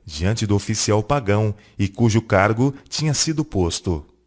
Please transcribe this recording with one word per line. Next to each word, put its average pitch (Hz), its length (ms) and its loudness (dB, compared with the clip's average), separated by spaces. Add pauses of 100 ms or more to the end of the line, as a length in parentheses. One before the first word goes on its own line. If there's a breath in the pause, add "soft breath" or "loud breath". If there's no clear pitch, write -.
diante 95 420 -2
do 101 80 2
oficial 107 480 0
pagão 107 500 0 (240 soft breath)
e 95 100 0
cujo 113 340 2
cargo 110 520 2 (140 loud breath)
tinha 151 260 -2
sido 151 300 -2
posto. 85 640 -2 (220)